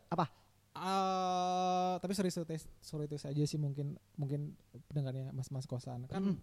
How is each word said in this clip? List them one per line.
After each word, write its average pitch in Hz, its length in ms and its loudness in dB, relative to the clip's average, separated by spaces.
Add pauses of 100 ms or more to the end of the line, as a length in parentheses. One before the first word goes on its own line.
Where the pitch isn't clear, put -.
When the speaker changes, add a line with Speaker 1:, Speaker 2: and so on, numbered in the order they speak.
Speaker 1:
Apa? 170 160 2 (500)
Speaker 2:
Eh, 185 1200 2
tapi 180 140 -2
sorry, 190 180 2
sorry, 165 300 -2 (200)
sorry, 151 300 -4
sorry 143 220 -6
aja 147 140 4
sih 143 100 0
mungkin, 143 400 0 (180)
mungkin 147 380 -2 (340)
pendengarnya 135 460 -2
mas-mas 131 320 -4
kosan. 123 420 -6
Kan 190 160 -4
Speaker 1:
Hmm. 196 220 2